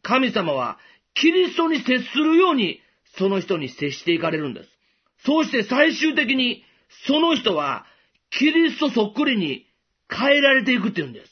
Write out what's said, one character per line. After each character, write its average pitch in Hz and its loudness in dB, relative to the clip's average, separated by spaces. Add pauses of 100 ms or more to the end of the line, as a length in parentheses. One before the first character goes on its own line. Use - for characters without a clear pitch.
神 247 0
様 170 -2
は 120 -4 (360)
キ 320 4
リ 359 2
ス - -6
ト 330 0
に 311 -2
接 254 0
す - -6
る 311 2
よ 370 6
う 302 0
に 202 -2 (380)
そ 190 2
の 196 0
人 180 -4
に 135 -6
接 147 -6
し - -14
て 170 2
い 165 0
か 165 -2
れ 160 -4
る 147 -6
ん 110 -8
で - -16
す。 - -20 (580)
そ 311 2
う - 0
し 302 -6
て 240 0
最 294 2
終 302 -2
的 269 0
に 247 -4 (420)
そ 294 2
の 330 2
人 208 -2
は 143 -4 (460)
キ 294 0
リ 320 2
ス - -12
ト 294 0
そ 214 0
っ 208 -12
く 294 -2
り 254 0
に 156 -4 (440)
変 277 2
え - 2
ら 277 4
れ 254 2
て 262 2
い 240 2
く 208 -2
っ 196 -4
て 170 -4
い - -4
う 131 -10
ん 120 -14
で 104 -20
す。 - -20